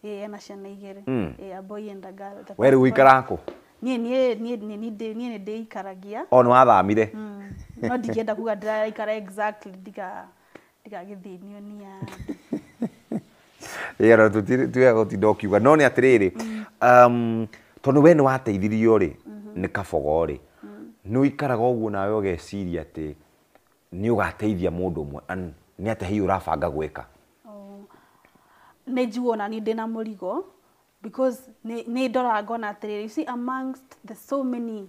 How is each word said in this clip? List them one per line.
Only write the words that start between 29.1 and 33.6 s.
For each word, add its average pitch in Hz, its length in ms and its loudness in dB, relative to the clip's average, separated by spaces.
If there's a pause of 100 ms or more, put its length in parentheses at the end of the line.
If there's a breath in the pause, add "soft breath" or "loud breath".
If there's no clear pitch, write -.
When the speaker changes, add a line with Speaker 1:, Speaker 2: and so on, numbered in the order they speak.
Speaker 1:
ona 202 40 -6
niĩ 220 140 -8
ndĩ 220 140 -4
na 226 100 -6
mũrigo, 220 580 -8 (580)
because 254 400 -4 (240)
nĩ, 233 180 -10
nĩ 254 240 -4
ndoraga 233 340 0
ngona 214 300 -8
atĩrĩrĩ, 208 300 -10
you 220 60 -10
see, 302 160 -6
amongst 262 720 -8 (100)